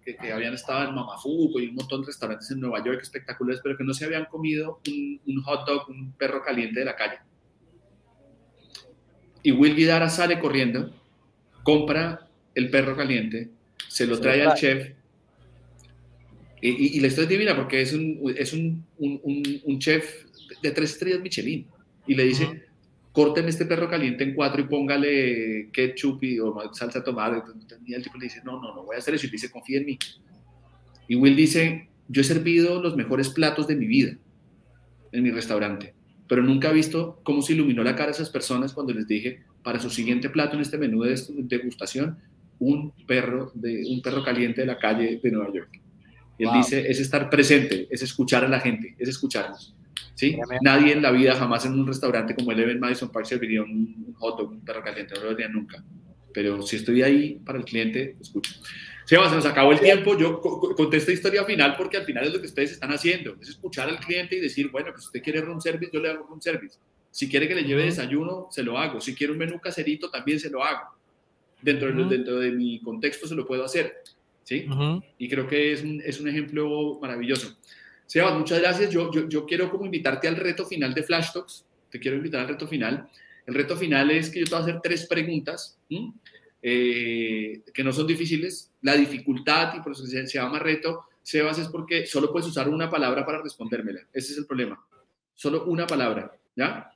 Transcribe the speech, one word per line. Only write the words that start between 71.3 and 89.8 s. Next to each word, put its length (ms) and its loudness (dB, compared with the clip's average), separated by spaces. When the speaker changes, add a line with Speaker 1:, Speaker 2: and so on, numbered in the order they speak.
Speaker 1:
Dentro 300 2
de, 80 0
Speaker 2:
Ujú. 100 2
Speaker 1:
dentro 300 0
de 100 2
mi 320 -2
contexto 460 -6
se 80 -6
lo 100 -6
puedo 180 -4
hacer", 380 -4
¿sí? 260 -6
Speaker 2:
Ujú. 320 0
Speaker 1:
Y 120 -8
creo 180 -2
que 260 2
es 120 -4
un, 200 -6
es 160 -6
un 80 -4
ejemplo 720 -2
maravilloso. 560 -4
Sebas, 320 2
muchas 220 2
gracias. 300 2
Yo, 220 0
yo, 160 0
yo 160 -2
quiero 260 0
como 140 -4
invitarte 440 -2
al 80 0
reto 280 -2
final 300 -2
de 80 -2
Flash 320 0
Talks. 320 -12
Te 100 -12
quiero 160 -2
invitar 240 -4
al 80 -4
reto 180 -8
final. 400 -4
El 100 -10
reto 220 0
final 340 2
es 200 2
que 100 -8
yo 60 2
te 60 -2
voy 80 0
a 20 -2
hacer 200 -4
tres 240 -2
preguntas, 720 -4
¿m? 220 -8
Eh, 1000 -2
que 100 -4
no 80 0
son 140 0
difíciles. 760 -4
La 160 4
dificultad, 800 2
y 60 -10